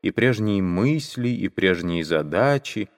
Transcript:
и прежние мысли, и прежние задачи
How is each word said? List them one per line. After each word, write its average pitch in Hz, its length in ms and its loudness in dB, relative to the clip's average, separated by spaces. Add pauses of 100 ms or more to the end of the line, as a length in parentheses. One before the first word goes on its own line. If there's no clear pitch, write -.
и - 80 0
прежние 107 500 2
мысли, 120 680 0
и 104 200 -2
прежние 87 560 0
задачи 101 920 0